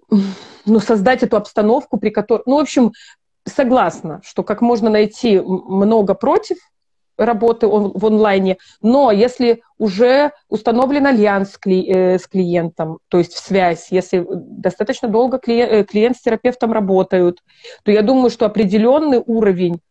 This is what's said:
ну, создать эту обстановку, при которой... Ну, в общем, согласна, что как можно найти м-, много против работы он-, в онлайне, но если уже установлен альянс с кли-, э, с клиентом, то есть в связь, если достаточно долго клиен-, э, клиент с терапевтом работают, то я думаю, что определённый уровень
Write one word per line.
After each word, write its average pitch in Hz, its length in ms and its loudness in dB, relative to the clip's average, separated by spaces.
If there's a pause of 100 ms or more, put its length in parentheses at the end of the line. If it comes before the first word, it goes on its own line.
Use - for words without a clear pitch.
(640)
ну, 214 140 2
создать 233 440 0
эту 220 140 -2
обстановку, 214 600 -2
при 208 120 -4
которой... 208 360 -2
Ну, 269 120 0
в 311 40 2
общем, 247 300 0 (540)
согласна, 208 760 -2
что - 200 -8
как 208 180 -6
можно 233 280 2
найти 214 460 0
м-, 180 100 2
много 196 680 0
против 339 440 -2 (600)
работы 226 500 0
он-, 202 260 0
в 190 120 -4
онлайне, 196 520 2 (240)
но 247 300 2
если 233 500 0 (160)
уже 247 540 0 (180)
установлен 254 560 0
альянс 208 460 0
с - 80 -20
кли-, 185 280 -2
э, 185 300 2
с 175 100 -12
клиентом, 170 720 -4 (100)
то 180 100 0
есть 170 140 -2
в - 60 -16
связь, 180 520 -2
если 185 380 -2
достаточно 196 800 -6
долго 233 300 0
клиен-, 240 320 -2
э, 208 140 2
клиент 214 340 -2
с - 40 -20
терапевтом 233 520 -2
работают, 185 680 0 (440)
то - 80 2
я 208 100 4
думаю, 247 300 2
что 233 140 -2
определённый 226 800 2
уровень 185 540 0 (120)